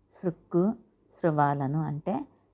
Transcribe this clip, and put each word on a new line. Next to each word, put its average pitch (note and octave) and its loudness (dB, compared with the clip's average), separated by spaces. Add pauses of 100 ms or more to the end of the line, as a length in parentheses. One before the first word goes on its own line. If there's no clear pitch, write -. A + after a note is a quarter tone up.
(140)
సృక్కు, F3+ 0 (480)
సృవాలను D3 2
అంటే D#3 -6 (280)